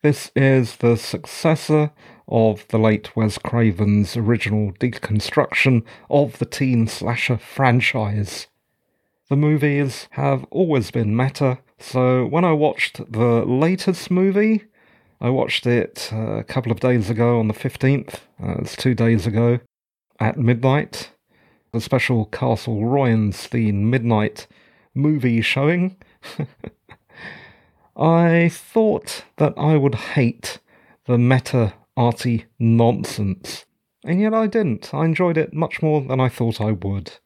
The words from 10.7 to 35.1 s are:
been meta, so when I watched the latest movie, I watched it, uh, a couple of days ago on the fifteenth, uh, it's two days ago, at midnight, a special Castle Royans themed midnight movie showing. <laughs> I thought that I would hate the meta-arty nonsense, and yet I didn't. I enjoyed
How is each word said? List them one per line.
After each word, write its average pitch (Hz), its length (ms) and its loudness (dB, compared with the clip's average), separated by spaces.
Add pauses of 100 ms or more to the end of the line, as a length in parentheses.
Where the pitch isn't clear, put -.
been 110 260 -2
meta, 127 440 0 (180)
so 127 480 0
when 165 180 0
I 175 100 2
watched - 580 -2
the 117 340 2
latest 170 640 0
movie, 196 560 2 (540)
I 120 100 -2
watched - 380 -2
it, - 440 -2
uh, 110 260 -4
a 110 60 -6
couple 120 280 -4
of 107 80 -2
days 120 300 0
ago 120 300 2
on 110 80 0
the 107 60 -2
fifteenth, - 720 -2 (180)
uh, 95 160 -4
it's - 160 -8
two 127 200 0
days 117 320 2
ago, 120 320 2 (600)
at 110 180 -2
midnight, 123 720 0 (640)
a 117 60 -2
special 120 460 0
Castle 113 560 -4
Royans 113 680 0
themed 107 360 0
midnight 113 640 0 (480)
movie 131 460 0
showing. 175 540 -2 (420)
<laughs> 143 100 -6 (1500)
I 170 540 4
thought - 760 -4 (120)
that 151 220 2
I 156 200 2
would 135 180 2
hate - 640 -2 (460)
the 123 120 2
meta-arty 120 1300 0 (120)
nonsense, 117 1080 0 (380)
and 175 160 0
yet 214 140 0
I 220 140 0
didn't. 185 460 -2
I 151 120 0
enjoyed 165 320 2